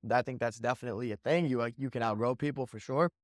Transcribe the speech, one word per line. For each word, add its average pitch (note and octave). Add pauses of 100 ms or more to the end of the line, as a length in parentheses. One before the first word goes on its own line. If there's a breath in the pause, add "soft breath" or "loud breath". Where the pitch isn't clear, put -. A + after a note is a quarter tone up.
(100)
I A#2+
think B2
that's A#2
definitely A#2
a G#2
thing. E3
You, B2+
like, A#2
you C3+
can A#2+
outgrow A2+
people C3+
for A2+
sure. D3+ (140)